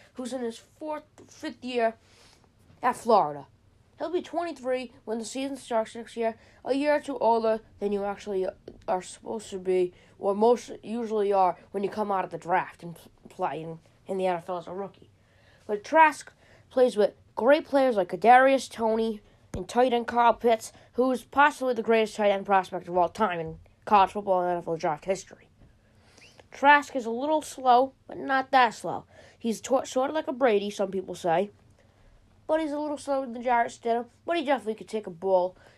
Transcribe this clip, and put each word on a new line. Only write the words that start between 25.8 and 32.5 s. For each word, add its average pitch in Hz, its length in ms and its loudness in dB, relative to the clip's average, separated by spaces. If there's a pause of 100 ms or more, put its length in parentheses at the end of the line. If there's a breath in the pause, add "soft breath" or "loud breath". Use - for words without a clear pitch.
Trask 285 440 4
is 247 100 -6
a 226 60 -6
little 285 320 -2
slow, 262 500 2 (140)
but - 100 -14
not 269 320 -2
that 247 240 4
slow. 160 320 -8 (320 loud breath)
He's 220 240 -6
to-, 262 240 0
sort 262 240 -2
of 302 60 -6
like 311 120 -4
a 311 60 -6
Brady, 214 380 0
some 196 180 -4
people 185 240 -8
say. 175 380 -2 (960 soft breath)
But 311 140 0